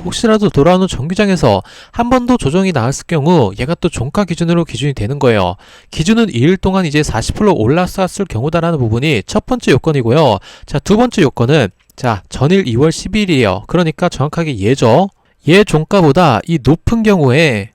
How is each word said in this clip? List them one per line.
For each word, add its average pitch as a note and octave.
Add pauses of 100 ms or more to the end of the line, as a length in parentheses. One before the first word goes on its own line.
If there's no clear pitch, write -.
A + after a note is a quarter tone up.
혹시라도 G#3
돌아오는 F3+
정규장에서 D#3+ (300)
한 A#3+
번 B3
더 B3
조정이 F#3+
나왔을 C3
경우 D3
얘가 C#3
또 -
종가 D3+
기준으로 E3+
기준이 C3+
되는 A#2+
거예요. G#2 (360)
기준은 A3
이 A#2
일 F3+
동안 F#3+
이제 D3
사십 -
프로 G#3
올랐을 F3+
경우다라는 D#3+
부분이 A#2+
첫 -
번째 A#3+
요건이고요. C3 (260)
자, -
두 G#3
번째 A#3+
요건은, B2+ (280)
자, A2
전일 F3
이월 B2+
십일이에요. D3
그러니까 E3+
정확하게 D3+
얘죠. C3 (400)
얘 G3
종가보다 D#3
이 E3
높은 E3
경우에 D3